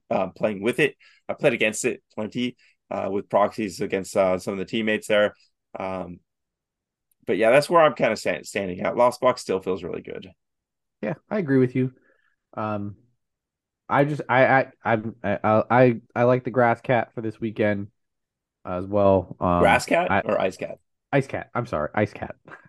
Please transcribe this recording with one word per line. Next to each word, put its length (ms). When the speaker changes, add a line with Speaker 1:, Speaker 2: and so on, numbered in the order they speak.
Speaker 1:
uh, 160
playing 240
with 200
it. 160
I 60
played 180
against 320
it 180
plenty, 440
uh, 220
with 160
proxies 520
against, 360
uh, 220
some 160
of 40
the 60
teammates 420
there. 300
Um, 400
but 80
yeah, 160
that's 180
where 100
I'm 140
kinda 220
sta-, 260
standing 380
at. 160
Lost 240
Box 200
still 200
feels 240
really 180
good. 300
Speaker 2:
Yeah, 120
I 80
agree 200
with 180
you. 160
Um, 420
I 160
just, 240
I, 180
I, 200
I'm, 380
I, 220
I, 260
I, 300
I 80
like 180
the 80
Grass 300
Cat 340
for 60
this 200
weekend 460
as 200
well. 540
Um, 220
Speaker 1:
Grass 260
Cat 240
Speaker 2:
I 120
Speaker 1:
or 180
Ice 160
Cat? 220
Speaker 2:
Ice 140
Cat. 300
I'm 100
sorry, 260
Ice 200
Cat. 240